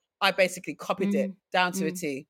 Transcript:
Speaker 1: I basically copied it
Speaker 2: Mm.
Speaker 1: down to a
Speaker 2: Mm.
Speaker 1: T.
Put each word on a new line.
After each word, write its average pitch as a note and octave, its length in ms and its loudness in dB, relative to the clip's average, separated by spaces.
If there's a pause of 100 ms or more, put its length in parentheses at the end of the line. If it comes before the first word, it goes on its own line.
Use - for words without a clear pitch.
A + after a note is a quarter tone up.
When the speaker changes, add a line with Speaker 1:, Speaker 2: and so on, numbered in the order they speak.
(200)
Speaker 1:
I G3 100 4
basically F#3 460 0
copied G3 400 -2
it G3 160 0
Speaker 2:
Mm. - 40 -20 (160)
Speaker 1:
down F3+ 200 2
to F#3 160 -2
a - 20 -2
Speaker 2:
Mm. F3+ 80 -8
Speaker 1:
T. D3 320 -6